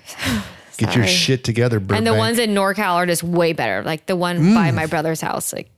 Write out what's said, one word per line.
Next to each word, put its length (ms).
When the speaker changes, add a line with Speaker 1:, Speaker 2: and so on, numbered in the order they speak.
Speaker 1:
<sighs> 760
Speaker 2:
Get 160
your 120
Speaker 1:
Sorry. 20
Speaker 2:
shit 380
together, 340
Burbank. 200
Speaker 1:
And 80
the 60
ones 260
in 100
NorCal 460
are 100
just 180
way 300
better. 300
Like, 240
the 100
one 360
by 180
Speaker 2:
Mm. 40
Speaker 1:
my 120
brother's 340
house, 320
like, 240